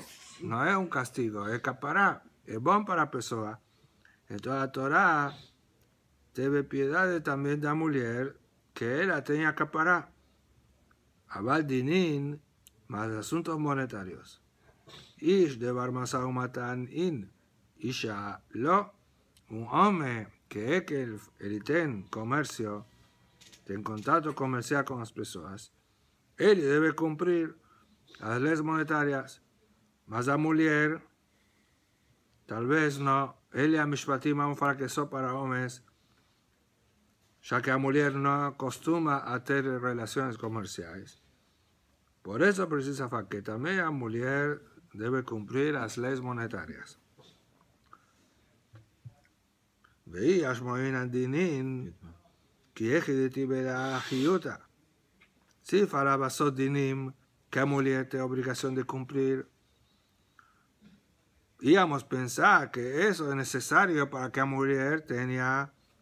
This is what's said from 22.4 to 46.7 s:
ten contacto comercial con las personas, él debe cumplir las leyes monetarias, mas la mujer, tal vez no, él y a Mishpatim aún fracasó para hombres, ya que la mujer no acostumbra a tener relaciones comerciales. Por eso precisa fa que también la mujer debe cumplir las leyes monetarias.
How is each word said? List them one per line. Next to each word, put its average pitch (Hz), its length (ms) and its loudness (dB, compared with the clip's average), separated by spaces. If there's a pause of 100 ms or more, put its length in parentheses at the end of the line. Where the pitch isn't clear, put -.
ten 101 180 -6
contacto 139 520 0
comercial 131 500 -2
con 127 160 -6
las 110 120 -12
personas, 95 600 -12 (640)
él 190 240 6
debe 151 320 4
cumplir 160 640 0 (640)
las 117 200 -2
leyes 156 220 4
monetarias, 147 800 0 (640)
mas 117 200 -2
la 143 100 4
mujer, 156 680 4 (1400)
tal 113 200 -4
vez 143 340 2
no, 139 360 2 (160)
él 151 220 4
y - 20 4
a 151 100 2
Mishpatim 143 540 0
aún 143 160 0
fracasó 139 540 -2
para 131 240 -4
hombres, 127 480 -4 (1600)
ya 123 180 0
que 131 100 0
la 131 80 4
mujer 139 360 4
no 139 320 2
acostumbra 139 840 -2
a 123 100 -2
tener 135 380 0
relaciones 123 580 -2
comerciales. 98 840 -8 (1000)
Por 107 200 -2
eso 190 260 4
precisa 139 400 -2
fa 110 200 -4
que 101 140 -6
también 127 360 -4
la 165 120 0
mujer 135 720 -2 (300)
debe 123 320 -2
cumplir 120 500 -2
las 117 240 -4
leyes 127 220 -2
monetarias. 117 760 -8 (3000)